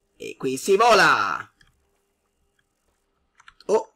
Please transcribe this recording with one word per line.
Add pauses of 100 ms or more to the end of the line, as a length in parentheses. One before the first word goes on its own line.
(180)
E
qui
si
vola! (2250)
Oh,